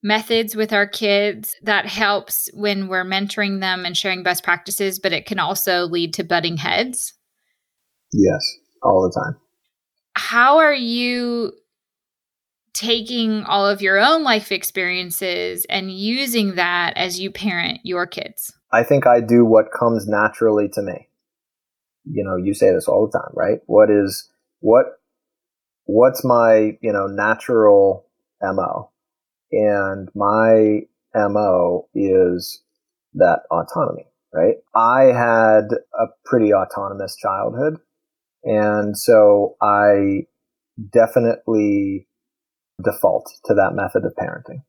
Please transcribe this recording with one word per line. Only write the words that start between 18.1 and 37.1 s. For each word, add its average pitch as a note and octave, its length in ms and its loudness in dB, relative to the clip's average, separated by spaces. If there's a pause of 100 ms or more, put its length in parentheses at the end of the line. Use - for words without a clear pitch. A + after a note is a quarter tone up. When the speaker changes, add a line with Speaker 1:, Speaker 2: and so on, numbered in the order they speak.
Speaker 2:
I A#2 120 2
think C#3 220 2
I A#2+ 140 6
do A#2+ 240 6
what - 280 4
comes A2+ 360 -2
naturally G#2 640 0
to G#2 120 -6
me. F#2 260 -10 (960)
You G#2 200 -6
know, F#2+ 120 -4
you F#2+ 180 -4
say F#2+ 180 2
this - 160 -2
all G#2+ 180 2
the - 120 -4
time, - 160 -10
right? - 320 -2
What G#2 240 6
is, G2+ 380 0 (320)
what, A#2 260 4 (1000)
what's B2 400 2
my, A2+ 560 2
you A2 120 -4
know, G2 140 -2
natural G#2 1000 2 (360)
M F#2+ 160 -2
O? - 320 -6 (640)
And G2 600 -2
my G#2+ 680 4 (320)
M G#2 220 0
O F2+ 580 0
is F#2 680 0 (520)
that E2+ 360 2
autonomy, - 560 -4 (260)
right? F2+ 240 2 (180)
I A#2 320 4
had A2+ 680 4 (240)
a A2+ 80 0 (180)
pretty G#2+ 300 2
autonomous G2 640 -4